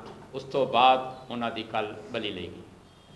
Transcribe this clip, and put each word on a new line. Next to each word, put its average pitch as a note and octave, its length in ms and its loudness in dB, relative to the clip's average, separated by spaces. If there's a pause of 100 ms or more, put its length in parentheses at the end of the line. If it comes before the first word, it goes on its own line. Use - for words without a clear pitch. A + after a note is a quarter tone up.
(340)
ਉਸ C3+ 100 -8
ਤੋਂ C3+ 240 0
ਬਾਅਦ C3 640 4
ਉਹਨਾਂ A#2 200 -2
ਦੀ A2 120 -4
ਕੱਲ੍ਹ G#2+ 300 -4 (180)
ਬਲੀ G#2+ 200 -4
ਲਈ F2+ 100 -8
ਗਈ। - 200 -10 (540)